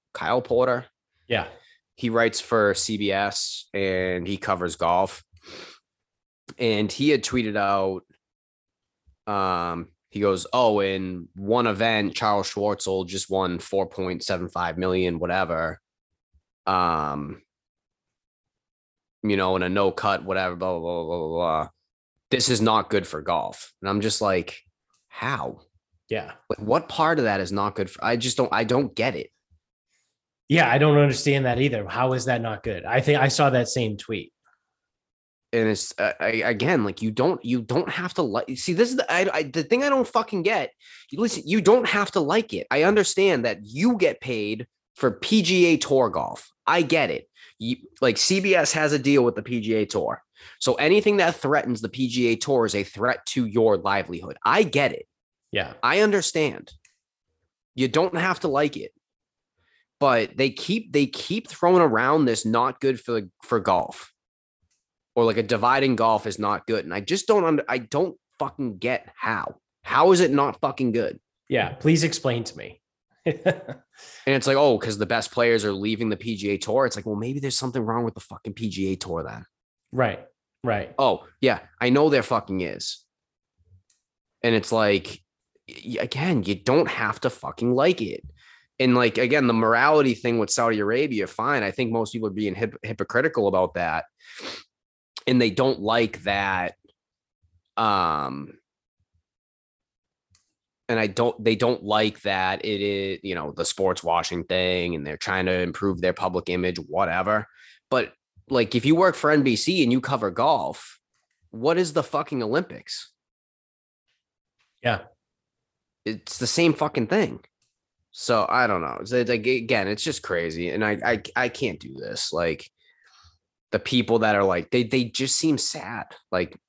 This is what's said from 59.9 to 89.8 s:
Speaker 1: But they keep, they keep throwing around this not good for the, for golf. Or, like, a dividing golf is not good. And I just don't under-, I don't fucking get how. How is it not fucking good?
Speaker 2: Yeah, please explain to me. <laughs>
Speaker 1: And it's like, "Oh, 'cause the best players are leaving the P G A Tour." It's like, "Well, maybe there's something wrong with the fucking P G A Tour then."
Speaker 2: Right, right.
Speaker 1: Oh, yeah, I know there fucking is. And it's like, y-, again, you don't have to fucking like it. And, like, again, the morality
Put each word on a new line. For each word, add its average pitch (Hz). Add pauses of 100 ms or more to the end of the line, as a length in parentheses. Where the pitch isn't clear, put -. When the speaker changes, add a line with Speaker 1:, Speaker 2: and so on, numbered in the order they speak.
Speaker 1:
But 120
they 135
keep, 208
they 143
keep -
throwing 180
around 135
this 113
not 117
good 131
for 120
the, 101 (120)
for 117
golf. - (1040)
Or, 117
like, 113
a 113
dividing 120
golf 113
is 101
not 104
good. 110
And 82
I 104
just 160
don't 208
under-, 156
I 131
don't 143 (220)
fucking 131
get -
how. 110 (260)
How 165
is 175
it 160
not 139
fucking 135
good? 113 (300)
Speaker 2:
Yeah, 110
please 156
explain 120
to -
me. 53 (460)
<laughs> 151 (920)
Speaker 1:
And 135
it's 123
like, 135
"Oh, 135
'cause 107
the 104
best 113
players 117
are 104
leaving 107
the 104
P 110
G 101
A 98
Tour." 127
It's -
like, 101
"Well, 107
maybe 127
there's 135
something 127
wrong 117
with 113
the -
fucking -
P 113
G 95
A 92
Tour 82
then." 57 (460)
Speaker 2:
Right, 120 (420)
right. 107
Speaker 1:
Oh, 117 (140)
yeah, 120 (200)
I 123
know 143
there 135
fucking 98
is. - (1400)
And 117
it's -
like, 104 (480)
y-, -
again, 135
you 98
don't 131
have 107
to 127
fucking 120
like 127
it. - (560)
And, 127
like, 117
again, 127
the 117
morality 120